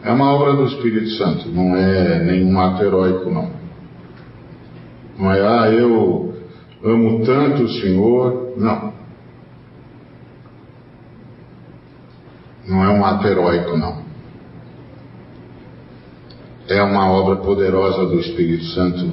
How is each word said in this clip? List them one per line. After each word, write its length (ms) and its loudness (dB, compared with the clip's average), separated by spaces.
É 60 -2
uma 240 2
obra 180 2
do 120 2
Espírito 520 -2
Santo, 320 -2
não 260 0
é 480 2
nenhum 360 2
ato 240 0
heróico, 480 0
não. 180 -4
Não 140 0
é, 100 2
"Ah, 300 2
eu 640 2
amo 420 2
tanto 380 2
o 60 0
Senhor." 840 0
Não. 380 -4
Não 160 2
é 60 2
um 140 2
ato 240 0
heróico, 500 0
não. 280 -6
É 160 2
uma 260 2
obra 280 2
poderosa 680 0
do 140 0
Espírito 460 -2
Santo. 480 -2